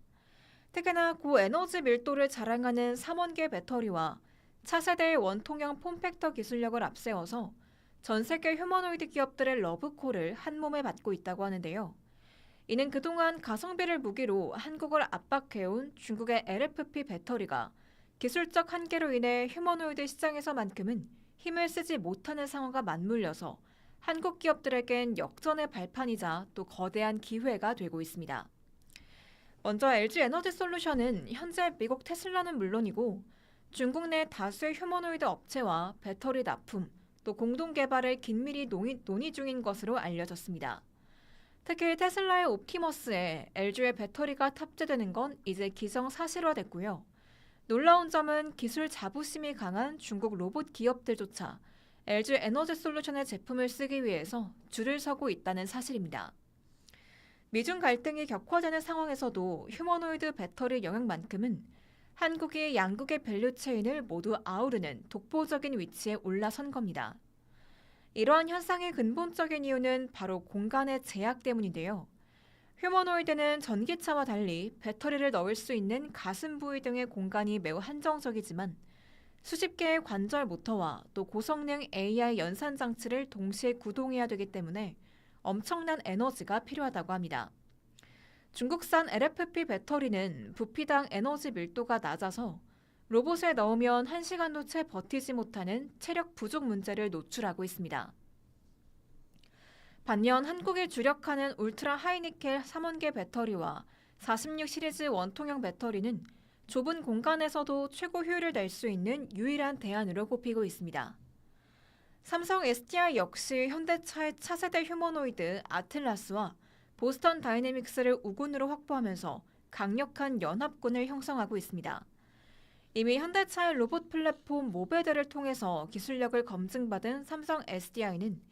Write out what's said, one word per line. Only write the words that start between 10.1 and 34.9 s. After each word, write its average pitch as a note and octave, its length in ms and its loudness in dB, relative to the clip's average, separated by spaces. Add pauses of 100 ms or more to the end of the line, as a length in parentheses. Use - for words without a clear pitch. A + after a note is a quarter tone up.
한 D4+ 240 -8
몸에 D4+ 240 0
받고 G#3+ 300 -4
있다고 G3 320 -4
하는데요. F#3 500 -4 (720)
이는 C4 240 2
그동안 E4 500 2
가성비를 E4+ 600 0
무기로 G3+ 540 2
한국을 D4+ 540 0
압박해온 A#3 880 -2
중국의 A3+ 540 0
엘에프피 C#4+ 560 -2
배터리가 F3 640 -4 (480)
기술적 E4+ 540 0
한계로 E4 400 0
인해 A#3+ 360 2
휴머노이드 E4 560 -2
시장에서만큼은 C4 1040 -2 (280)
힘을 E4+ 320 0
쓰지 E4 300 -2
못하는 C#4 500 -4
상황과 C4 340 -2
맞물려서 F3+ 800 -2 (400)
한국 E4+ 400 -2
기업들에겐 B3 800 2
역전의 D4+ 500 0
발판이자 F#3 880 -2
또 F#3+ 100 -4
거대한 G#3+ 560 -2
기회가 A3+ 540 0
되고 E3+ 260 -4
있습니다. D#3 480 -6 (1120)
먼저 G#3+ 320 4
엘지 A3 280 4
에너지 E4 280 2
솔루션은 D4+ 800 0
현재 E4+ 480 0
미국 B3+ 240 0
테슬라는 F4 560 -2
물론이고 G#3 640 0 (480)
중국 C4+ 380 0
내 D#4+ 200 2
다수의 G#3+ 460 -2
휴머노이드 F4 500 -2